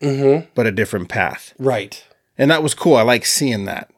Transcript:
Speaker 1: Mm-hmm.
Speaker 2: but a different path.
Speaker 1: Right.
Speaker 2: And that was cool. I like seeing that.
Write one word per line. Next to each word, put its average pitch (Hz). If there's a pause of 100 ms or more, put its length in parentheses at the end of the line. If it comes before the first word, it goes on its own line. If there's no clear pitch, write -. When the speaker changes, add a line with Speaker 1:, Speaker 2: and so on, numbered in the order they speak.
Speaker 1:
Mm-hmm. 139
Speaker 2:
but 117
a 107
different 95
path. -
Speaker 1:
Right. 117 (320)
Speaker 2:
And 139
that 160
was 151
cool. 156
I 113
like 120
seeing 113
that. -